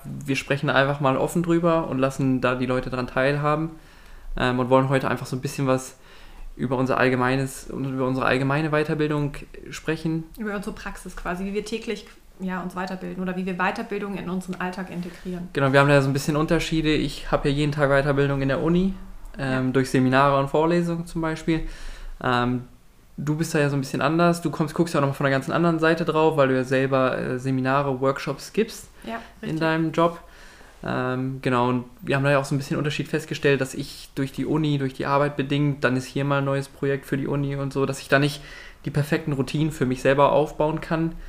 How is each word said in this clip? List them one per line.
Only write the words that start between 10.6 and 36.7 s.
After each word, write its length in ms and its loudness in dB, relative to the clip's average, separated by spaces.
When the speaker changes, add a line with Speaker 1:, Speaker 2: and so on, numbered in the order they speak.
Speaker 2:
Praxis 420 -12
quasi, 300 -6
wie 80 -6
wir 100 -4
täglich, 440 -6
ja, 240 -4
uns 100 -8
weiterbilden 480 -6
oder 140 -4
wie 100 -4
wir 120 -4
Weiterbildung 600 -4
in 100 -8
unseren 280 -6
Alltag 340 -6
integrieren. 640 -8
Speaker 1:
Genau, 180 2
wir 80 8
haben 80 8
da 140 6
so 80 2
ein 40 2
bisschen 220 0
Unterschiede. 540 0
Ich 420 -2
habe 160 2
ja 60 2
jeden 200 0
Tag 160 2
Weiterbildung 520 2
in 60 0
der 160 0
Uni, 320 2
ähm, 300 0
Speaker 2:
Ja. 40 0
Speaker 1:
durch 200 2
Seminare 480 4
und 80 2
Vorlesungen 580 2
zum 160 -6
Beispiel. 460 0
Ähm, 400 2
du 180 0
bist 180 -2
da 60 4
ja 100 4
so 60 0
ein 60 2
bisschen 200 -2
anders. 400 4
Du 80 0
kommst, 240 -2
guckst 220 0
ja 40 2
auch 60 4
noch 80 2
von 140 0
einer 80 4
ganz 160 -2
anderen 260 4
Seite 280 2
drauf, 320 4
weil 100 6
du 80 4
ja 80 2
selber, 560 2
äh, 180 -4
Seminare, 640 0
Workshops 500 -2
gibst 380 -2
Speaker 2:
Ja, 140 -8
Speaker 1:
in 80 -6
Speaker 2:
richtig. 100 -2
Speaker 1:
deinem 320 2
Job. 300 2
Ähm, 580 -4
genau, 280 2
und 160 0
wir 120 0
haben 80 2
da 60 4
ja 80 6
auch 80 0
so 80 -4
ein 60 2
bisschen 180 -4
Unterschied 300 -2
festgestellt, 540 0
dass 120 -4
ich 400 -10
durch 180 -4
die 140 -4
Uni, 320 2
durch 160 -2
die 140 -4
Arbeit 280 2
bedingt, 480 0
dann 140 2
ist 80 -4
hier 180 -4
mal 140 2
ein 80 0
neues 240 -2
Projekt 380 -4